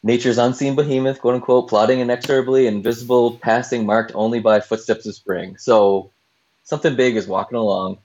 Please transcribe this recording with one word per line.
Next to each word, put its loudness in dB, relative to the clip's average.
Nature's 0
unseen 0
behemoth, -2
quote 0
unquote, 2
plodding 2
inexorably, 0
invisible, 0
passing, -2
marked -2
only -2
by 4
footsteps -4
of -10
spring. -8
So 2
something -2
big 2
is -6
walking -4
along -2